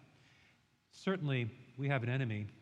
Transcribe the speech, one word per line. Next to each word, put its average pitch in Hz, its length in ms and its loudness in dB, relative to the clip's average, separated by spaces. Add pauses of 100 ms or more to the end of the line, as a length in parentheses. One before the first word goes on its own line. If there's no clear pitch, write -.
(920)
Certainly, 139 580 0 (280)
we 139 120 0
have 135 140 2
an 120 60 0
enemy 110 380 0 (140)